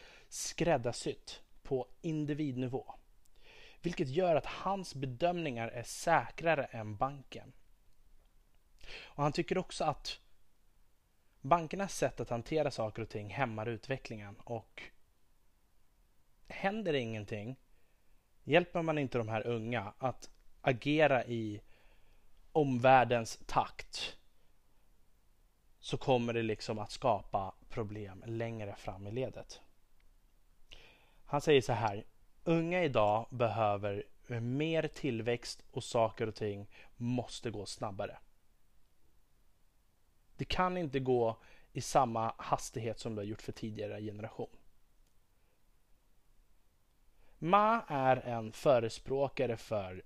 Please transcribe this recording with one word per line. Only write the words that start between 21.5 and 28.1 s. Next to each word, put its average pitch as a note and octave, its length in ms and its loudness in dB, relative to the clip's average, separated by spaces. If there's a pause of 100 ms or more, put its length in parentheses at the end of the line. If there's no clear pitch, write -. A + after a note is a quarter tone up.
omvärldens B2+ 920 6
takt, - 720 -4 (1600)
så - 160 -4
kommer A#2+ 360 2
det A#2 100 2
liksom A2 360 -2
att G#2 120 -8
skapa G2+ 640 0 (140)
problem G#2 580 -6